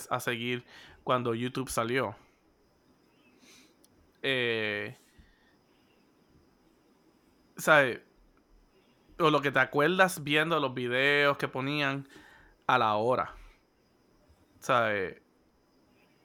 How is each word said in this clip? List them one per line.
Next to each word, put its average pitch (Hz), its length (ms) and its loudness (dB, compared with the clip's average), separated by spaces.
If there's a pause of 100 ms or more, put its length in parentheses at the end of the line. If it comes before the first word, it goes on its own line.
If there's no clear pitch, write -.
a 127 100 -2
seguir 120 460 -6 (380)
cuando 123 320 0
YouTube 123 340 -6
salió. 117 460 -2 (2000)
Eh, 113 760 -4 (2500)
¿sabes? 139 440 2 (1200)
O 160 100 4
lo 147 120 4
que 139 100 0
te 131 80 2
acuerdas 160 640 2
viendo 156 360 2
los 135 140 -2
videos 135 640 2
que 135 100 -2
ponían 139 600 -4 (600)
a 127 100 4
la 110 180 2
hora. 113 400 -2 (1200)
¿Sabes? 107 640 0 (1040)